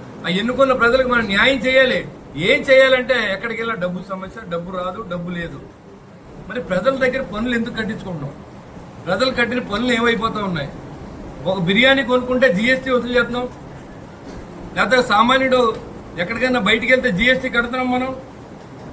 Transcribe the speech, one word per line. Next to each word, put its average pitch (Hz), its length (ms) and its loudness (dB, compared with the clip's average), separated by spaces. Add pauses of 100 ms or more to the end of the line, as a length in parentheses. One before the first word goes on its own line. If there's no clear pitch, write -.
(260)
ఆ - 20 -2
ఎన్నుకున్న 247 440 2
ప్రజలకు 254 360 4
మనం 233 180 2
న్యాయం 214 300 4
చేయాలి. 254 520 2 (280)
ఏం 214 240 2
చేయాలంటే 262 720 4
ఎక్కడికి 220 300 -6
వెళ్ళినా 226 200 -4
డబ్బు 180 260 -6
సమస్య, 190 420 -12
డబ్బు 170 260 -6
రాదు, 185 340 -6
డబ్బు 175 200 -6
లేదు. 170 300 -8 (880)
మరి 202 120 -6
ప్రజల 196 360 0
దగ్గర 254 260 0
పనులు 240 320 -4
ఎందుకు 233 200 -2
కట్టించుకుంటాం? 185 560 -6 (760)
ప్రజలు 233 240 0
కట్టిన 247 280 0
పనులు 214 340 -2
ఏమైపోతా 226 520 0
ఉన్నాయి? 160 240 -4 (760)
ఒక 190 160 0
బిర్యానీ 240 420 4
కొనుక్కుంటే 247 500 2
జీఎస్టీ 254 380 0
వసూలు 240 220 0
చేస్తున్నాం, 247 360 0 (1300)
లేకపోతే 220 260 4
సామాన్యుడు 247 920 4 (240)
ఎక్కడికైనా 226 420 0
బయటికి 226 320 2
వెళ్తే 247 200 4
జీఎస్టీ 254 360 2
కడుతున్నాం 240 420 0
మనం. 262 260 -2 (760)